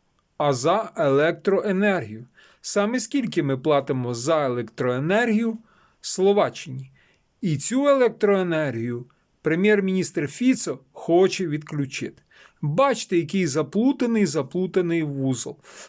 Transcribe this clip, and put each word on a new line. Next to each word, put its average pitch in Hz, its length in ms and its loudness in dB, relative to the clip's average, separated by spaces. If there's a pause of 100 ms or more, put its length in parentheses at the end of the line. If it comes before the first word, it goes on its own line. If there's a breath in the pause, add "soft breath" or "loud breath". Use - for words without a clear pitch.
(360)
а 147 160 0
за 170 440 0
електроенергію. 165 1300 0 (340 soft breath)
Саме 214 400 -2
скільки 220 420 -2
ми 135 140 0
платимо 135 580 0
за 143 320 0
електроенергію 165 1120 -2 (420 soft breath)
Словаччині? 165 920 -2 (500 soft breath)
І 160 160 -2
цю 262 320 0
електроенергію 165 1160 0 (360)
прем'єр-міністр 190 840 2
Фіцо 233 500 0 (140)
хоче 185 540 2
відключити. 147 760 -6 (400 soft breath)
Бачите, 214 540 0
який 170 300 0
заплутаний, 214 800 2
заплутаний 170 760 0
вузол. 135 540 -4 (320 loud breath)